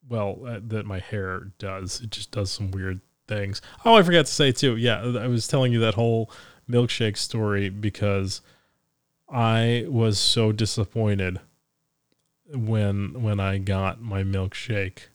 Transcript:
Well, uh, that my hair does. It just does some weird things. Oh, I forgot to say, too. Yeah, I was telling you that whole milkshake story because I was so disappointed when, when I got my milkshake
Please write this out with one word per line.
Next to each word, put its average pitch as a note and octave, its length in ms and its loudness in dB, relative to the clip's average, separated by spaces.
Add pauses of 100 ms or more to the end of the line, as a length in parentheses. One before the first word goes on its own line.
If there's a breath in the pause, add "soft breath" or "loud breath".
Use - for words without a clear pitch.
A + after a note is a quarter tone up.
Well, G2+ 380 -4
uh, A#2 220 -10
that A2 180 -4
my G2 140 -6
hair F#2+ 580 -8
does. F#2+ 420 -8
It A2 100 -10
just - 200 -12
does G2+ 200 -4
some G2 200 -6
weird F#2+ 300 -6 (260)
things. G2+ 340 -6 (240 loud breath)
Oh, A3+ 100 10
I G#3+ 80 10
forgot E3+ 240 6
to - 60 -6
say, C#3 200 4
too. A#2+ 240 2
Yeah, A#2 260 0
I A#2+ 240 -4
was A#2+ 200 0
telling C3 260 2
you A#2 80 2
that A2+ 140 2
whole A2+ 360 0 (380 loud breath)
milkshake A#2+ 480 2
story G2+ 520 -2
because G2 720 -2 (880 soft breath)
I A#2 600 2
was A2+ 300 2
so A2 340 2
disappointed G#2 880 -2 (1040)
when, G#2+ 760 -2
when G#2 180 0
I G2 180 0
got F#2+ 420 -2
my G2+ 220 -4
milkshake F#2+ 920 -4